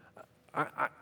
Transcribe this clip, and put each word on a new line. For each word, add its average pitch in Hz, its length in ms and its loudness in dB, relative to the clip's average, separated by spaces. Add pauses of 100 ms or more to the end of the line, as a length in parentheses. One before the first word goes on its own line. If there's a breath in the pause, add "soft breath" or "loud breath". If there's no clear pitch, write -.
(540 soft breath)
I, 147 120 4 (120)
I, 139 100 4 (140)